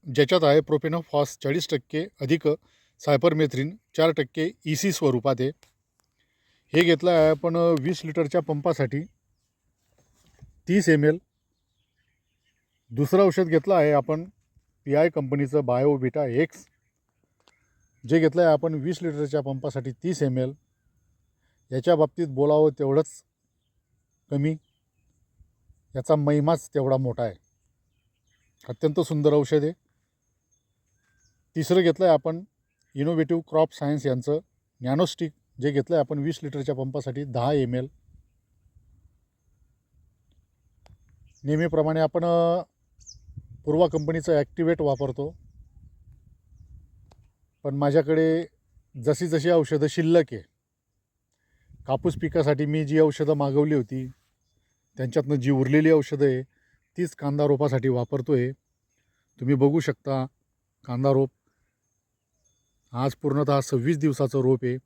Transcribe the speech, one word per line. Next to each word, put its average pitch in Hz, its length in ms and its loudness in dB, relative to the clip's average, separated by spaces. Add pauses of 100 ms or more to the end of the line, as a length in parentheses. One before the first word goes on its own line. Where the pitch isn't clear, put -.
(140)
ज्याच्यात 160 300 4
आहे 147 160 6
प्रोपेनोफॉस 151 800 -2
चाळीस 151 260 -4
टक्के 151 380 -6 (140)
अधिक 151 280 0 (500)
सायपरमेथ्रिन 151 760 0 (200)
चार 160 140 4
टक्के 156 400 -4 (160)
ईसी 156 260 -2
स्वरूपात 131 480 0
आहे. 131 100 -2 (1200)
हे 165 120 4
घेतलं 170 260 2
आहे 156 200 4
आपण 165 260 -2
वीस 170 480 0
लिटरच्या 156 360 -2
पंपासाठी 147 600 -4 (1700)
तीस 180 200 2
एम 147 160 6
एल. 156 140 4 (1700)
दुसरं 143 320 2
औषध 185 220 2
घेतलं 165 300 2
आहे 151 180 4
आपण 156 320 -2 (600)
पीआय 147 240 2
कंपनीचं 139 560 -2
बायोविटा 131 600 0
एक्स, 131 400 -2 (1400)
जे 160 120 4
घेतलं 160 220 2
आहे 165 100 6
आपण 156 220 0
वीस 151 280 -6
लिटरच्या 147 380 -4
पंपासाठी 131 520 -8
तीस 165 300 -4
एम 131 160 0
एल. 131 140 -4 (1200)
याच्या 147 240 2
बाबतीत 151 300 0
बोलावं 147 520 2
तेवढंच 147 460 -2 (1040)
कमी, 147 260 -2 (1400)
याचा 151 200 2
महिमाच 147 520 0
तेवढा 135 280 0
मोठा 131 260 -4
आहे. 104 120 -6 (1300)
अत्यंत 151 320 -2
सुंदर 147 320 2
औषध 147 300 2
आहे. 156 100 -2 (1800)
तिसरं 175 260 2
घेतलं 170 220 2
आहे 170 100 6
आपण 160 300 -2 (500)
इनोव्हेटिव्ह 160 540 -2
क्रॉप 156 240 2
सायन्स 143 340 -4
यांचं 135 320 -2 (420)
नॅनोस्टिक, 151 520 -2 (280)
जे 143 100 0
घेतलं 143 260 0
आहे 151 40 4
आपण 143 180 -4
वीस 156 240 -6
लिटरच्या 143 320 -6
पंपासाठी 135 500 -8
दहा 127 280 -2
एम 127 220 0
एल. 127 120 -4 (3500)
नेहमीप्रमाणे 156 560 0
आपण, 160 240 -2
अ, 170 380 2 (1000)
पूर्वा 160 280 2
कंपनीचं 160 460 0
ॲक्टिवेट 160 420 -2
वापरतो, 139 560 -4 (2250)
पण 139 120 -6
माझ्याकडे 160 720 2 (560)
जशी 151 260 -2
जशी 156 220 0
औषधं 156 360 2
शिल्लक 165 460 2
आहे, 101 100 -12 (1400)
कापूस 160 360 -2
पिकासाठी 147 440 0
मी 156 180 -2
जी 147 140 0
औषधं 156 360 2
मागवली 143 400 0
होती 131 360 -4 (840)
त्यांच्यातनं 131 380 -2
जी 131 160 0
उरलेली 143 400 4
औषधं 147 360 2
आहे 131 160 0 (540)
तीच 170 180 -6
कांदा 147 320 -2
रोपासाठी 135 420 0
वापरतो 123 440 -2
आहे. 127 200 0 (880)
तुम्ही 131 140 0
बघू 143 260 2
शकता 135 460 -6 (580)
कांदा 131 280 0
रोप 135 180 2 (1600)
आज 127 220 -2
पूर्णतः 143 460 0
सव्वीस 139 380 -2
दिवसाचं 139 420 0
रोप 127 240 0
आहे. 127 220 -4